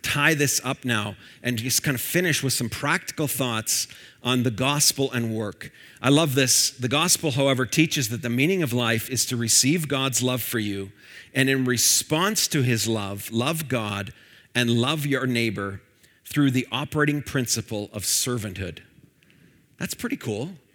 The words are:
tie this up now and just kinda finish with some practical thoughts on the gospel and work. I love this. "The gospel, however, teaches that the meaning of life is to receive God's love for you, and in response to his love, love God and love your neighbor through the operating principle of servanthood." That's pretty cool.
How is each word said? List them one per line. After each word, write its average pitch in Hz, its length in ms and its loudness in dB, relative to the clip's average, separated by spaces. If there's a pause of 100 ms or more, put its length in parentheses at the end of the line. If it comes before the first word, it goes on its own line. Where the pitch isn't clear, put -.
tie 151 320 4
this 143 280 0
up 131 220 -6
now 104 300 -2 (260)
and 120 160 -2
just 120 240 -2
kinda 135 160 0
finish 170 460 0
with 131 100 0
some 117 160 -2
practical 156 580 -2
thoughts 120 600 -2 (340)
on 127 220 2
the 123 80 2
gospel 135 600 2
and 117 240 -2
work. 107 360 -6 (320)
I 127 60 6
love 143 260 4
this. 131 340 4
"The 123 180 -6
gospel, 156 440 2
however, 131 340 2
teaches 151 440 2
that 117 120 -4
the 123 80 -4
meaning 156 320 2
of 120 120 0
life 117 360 0
is 123 160 0
to 123 100 -4
receive 135 520 2
God's 135 340 0
love 127 220 0
for - 160 -2
you, 98 320 -4 (420)
and 135 160 6
in 131 160 0
response 156 840 0
to 151 120 0
his 113 260 0
love, 101 440 -4
love 143 360 -2
God 104 460 -4 (400)
and 120 160 2
love 139 380 0
your 131 180 0
neighbor 104 560 -2 (440)
through 143 260 2
the 123 200 0
operating 147 520 0
principle 113 680 -4
of 104 120 -10
servanthood." 101 760 -4 (1000)
That's - 160 -6
pretty 247 220 -6
cool. 127 400 -6 (180)